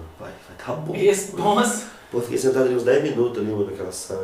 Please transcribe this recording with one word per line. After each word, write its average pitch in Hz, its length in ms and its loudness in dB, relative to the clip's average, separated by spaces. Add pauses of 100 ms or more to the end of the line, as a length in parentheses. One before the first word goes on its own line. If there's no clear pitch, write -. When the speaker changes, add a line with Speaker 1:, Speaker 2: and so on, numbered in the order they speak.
(200)
Speaker 1:
vai, - 120 -14
vai - 340 -18
tá 127 80 -6
bom." 156 200 -6
Speaker 2:
Responsa. 202 880 2 (280)
Speaker 1:
Pô, 120 100 -2
fiquei 123 180 -4
sentado 131 260 4
ali 123 100 2
uns 120 80 0
dez 139 200 4
minutos 120 380 0
ali, 107 100 -2
mano, 104 180 0
naquela 95 220 -8
sala, 95 320 -8